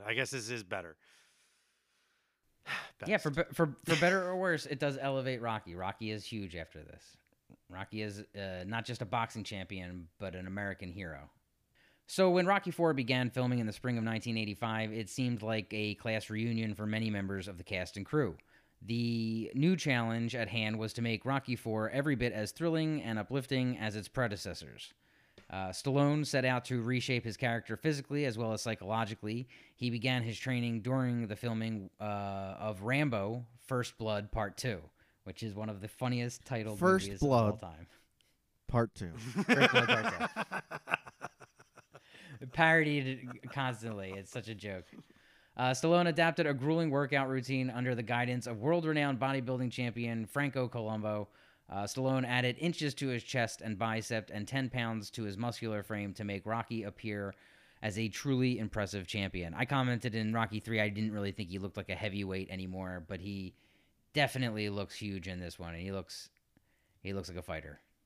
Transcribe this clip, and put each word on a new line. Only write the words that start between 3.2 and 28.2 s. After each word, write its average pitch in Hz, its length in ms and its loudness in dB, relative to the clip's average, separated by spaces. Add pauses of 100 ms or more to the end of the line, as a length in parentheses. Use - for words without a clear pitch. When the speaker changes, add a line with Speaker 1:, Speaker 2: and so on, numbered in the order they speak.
Speaker 1:
Best. 147 220 0
Speaker 2:
be-, 147 40 -10
for, 151 300 2
for 165 120 4
better 180 300 4
or 185 120 -2
worse, 175 260 2
it 139 160 -4
does 139 180 2
elevate 131 440 0
Rocky. 107 320 -4
Rocky 98 380 -4
is 104 120 -6
huge 95 320 -6
after 80 260 -10
this. - 220 -18 (640)
Rocky 98 320 -8
is, 104 200 -6 (140)
uh, 95 320 -8
not 113 200 -4
just 120 160 -6
a - 20 -4
boxing 113 400 -2
champion, 90 640 -8 (100)
but 95 160 -6
an 92 120 -8
American 98 440 -4
hero. 80 380 -10 (760)
So 190 240 4
when 180 160 6
Rocky 190 240 4
four 165 240 4
began 127 340 4
filming 123 300 2
in 117 80 2
the 110 80 -2
spring 123 240 0
of 110 60 0
nineteen 113 340 0
eighty-five, 110 560 0
it 110 160 -4
seemed 123 320 0
like 110 320 0
a 107 220 2
class 110 340 -2
reunion 110 440 0
for 107 120 -4
many 110 240 2
members 98 380 -2
of 92 100 -10
the 90 60 -10
cast 90 340 -4
and 98 80 -6
crew. 127 280 2 (500)
The 113 680 0
new 170 220 6
challenge 117 580 2
at 113 140 -2
hand 110 280 0
was 110 180 -2
to 117 80 -2
make 117 220 0
Rocky 131 300 0
four 110 360 -2
every 139 260 2
bit 117 160 0
as 107 180 -2
thrilling 160 520 2
and 113 140 -2
uplifting 127 640 0
as 107 160 -2
its 107 140 -6
predecessors. 98 840 -4 (560)
Uh, 95 200 -4
Stallone 139 580 2
set 131 180 0
out 127 200 2
to 123 180 -2
reshape 123 420 0
his 110 120 -4
character 117 400 0
physically 143 480 0